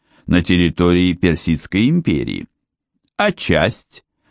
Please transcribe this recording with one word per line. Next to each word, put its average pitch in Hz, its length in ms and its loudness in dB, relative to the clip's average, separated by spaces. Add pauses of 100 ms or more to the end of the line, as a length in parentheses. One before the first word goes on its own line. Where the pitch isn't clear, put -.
(260)
на 87 180 2
территории 87 720 2
Персидской 87 760 -2
империи, 67 580 -4 (680)
а 202 140 0
часть, - 720 -2 (280)